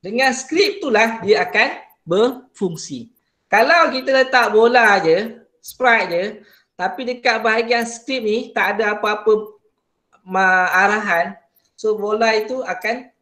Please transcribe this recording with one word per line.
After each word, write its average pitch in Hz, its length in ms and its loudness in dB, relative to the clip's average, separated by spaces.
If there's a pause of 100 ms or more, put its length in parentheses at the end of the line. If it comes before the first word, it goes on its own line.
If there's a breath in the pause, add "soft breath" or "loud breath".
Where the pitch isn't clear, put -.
Dengan 240 320 -2
script 392 480 -2
itulah 226 400 0
dia 180 240 2
akan 233 380 -2 (240)
berfungsi. 170 1040 -4 (400)
Kalau 302 400 4
kita 262 300 0
letak 240 320 2
bola 226 480 6
je, 175 420 0 (160)
sprite 226 480 0
je, 170 160 -2 (540 soft breath)
tapi 190 260 -6
dekat 240 400 -2
bahagian 226 400 0
script 247 400 -8
ni 220 320 -2
tak 202 240 -2
ada 208 160 0
apa-apa 214 560 -2 (720)
ma-, 185 480 2
arahan, 196 640 0 (400)
so 214 240 -4
bola 214 320 0
itu 247 320 -4
akan 220 580 -8